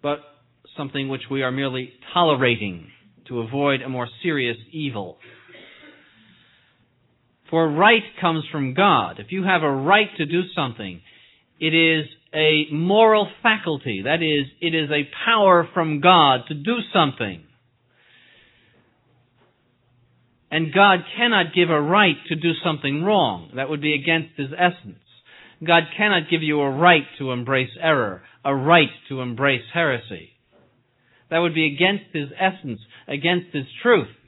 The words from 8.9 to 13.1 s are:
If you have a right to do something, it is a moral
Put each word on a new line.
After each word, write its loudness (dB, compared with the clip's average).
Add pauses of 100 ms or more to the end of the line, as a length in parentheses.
If -16
you -4
have 0
a 0
right 2
to -4
do -2 (160)
something, -8 (580)
it -2
is 2 (280)
a 0
moral 4 (140)